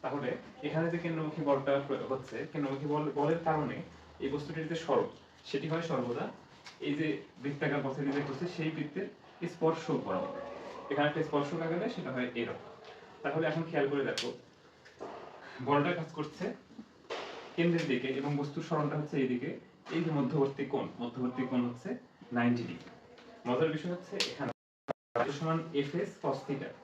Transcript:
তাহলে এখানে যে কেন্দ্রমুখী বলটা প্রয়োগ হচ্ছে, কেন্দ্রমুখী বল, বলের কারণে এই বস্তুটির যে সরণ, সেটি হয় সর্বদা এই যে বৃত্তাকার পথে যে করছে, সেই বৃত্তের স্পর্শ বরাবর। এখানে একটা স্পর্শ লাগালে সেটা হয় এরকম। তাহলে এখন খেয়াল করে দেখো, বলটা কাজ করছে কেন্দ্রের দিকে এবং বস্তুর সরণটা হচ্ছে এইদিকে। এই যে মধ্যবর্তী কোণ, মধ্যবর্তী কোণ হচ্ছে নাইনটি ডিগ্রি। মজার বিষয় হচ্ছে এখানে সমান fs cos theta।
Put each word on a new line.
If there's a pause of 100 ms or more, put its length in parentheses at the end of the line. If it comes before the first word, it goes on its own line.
তাহলে (380)
এখানে
যে
কেন্দ্রমুখী
বলটা (140)
প্রয়োগ
হচ্ছে, (140)
কেন্দ্রমুখী
বল, (160)
বলের
কারণে (460)
এই
বস্তুটির
যে
সরণ, (400)
সেটি
হয়
সর্বদা (640)
এই
যে (340)
বৃত্তাকার
পথে (160)
যে
করছে, (100)
সেই
বৃত্তের (460)
স্পর্শ (220)
বরাবর। (580)
এখানে
একটা
স্পর্শ (120)
লাগালে (100)
সেটা
হয় (140)
এরকম। (540)
তাহলে
এখন
খেয়াল
করে
দেখো, (1400)
বলটা
কাজ
করছে (1120)
কেন্দ্রের
দিকে (100)
এবং (100)
বস্তুর
সরণটা
হচ্ছে
এইদিকে। (440)
এই
যে
মধ্যবর্তী (100)
কোণ, (160)
মধ্যবর্তী (100)
কোণ
হচ্ছে (480)
নাইনটি
ডিগ্রি। (580)
মজার
বিষয়
হচ্ছে (180)
এখানে (880)
সমান (200)
fs (120)
cos
theta। (140)